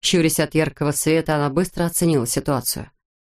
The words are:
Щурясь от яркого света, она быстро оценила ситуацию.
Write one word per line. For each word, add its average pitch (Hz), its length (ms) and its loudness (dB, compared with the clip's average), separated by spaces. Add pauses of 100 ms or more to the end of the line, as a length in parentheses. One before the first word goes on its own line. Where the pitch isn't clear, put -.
Щурясь 160 380 2
от 151 140 0
яркого 151 380 0
света, 160 440 0
она 143 140 0
быстро 175 340 -2
оценила 165 420 2
ситуацию. - 640 -4 (380)